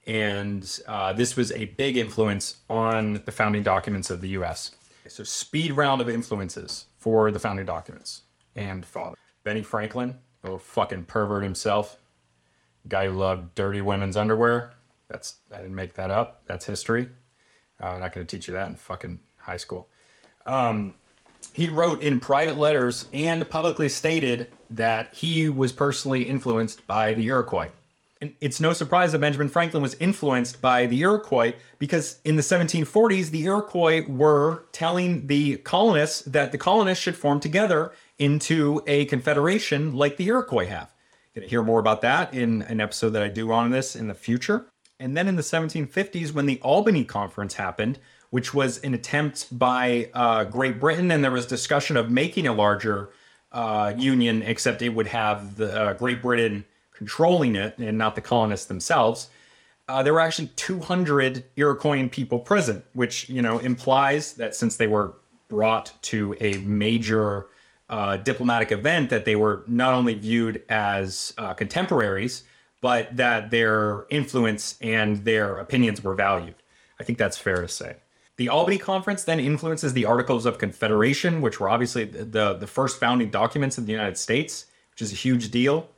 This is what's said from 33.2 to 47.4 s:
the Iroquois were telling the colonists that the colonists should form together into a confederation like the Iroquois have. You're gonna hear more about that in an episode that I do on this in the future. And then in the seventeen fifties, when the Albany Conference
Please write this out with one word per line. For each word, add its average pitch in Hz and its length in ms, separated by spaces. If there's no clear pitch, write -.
the 156 140
Iroquois 180 640
were 151 640
telling 175 540
the 143 300
colonists 180 640
that 139 280
the 147 60
colonists 185 440
should 175 140
form 143 240
together 165 540
into 147 640
a 143 200
confederation 147 880
like 143 220
the 185 100
Iroquois 139 380
have. 90 280
You're 104 100
gonna 92 60
hear 117 140
more 113 160
about 107 220
that 143 320
in 117 300
an 110 180
episode 107 300
that 107 120
I 101 60
do 113 240
on 117 180
this 131 240
in 113 140
the 98 40
future. 123 520
And 135 160
then 180 120
in 190 80
the 156 80
seventeen 160 420
fifties, 170 480
when 143 140
the 127 140
Albany 170 420
Conference 101 500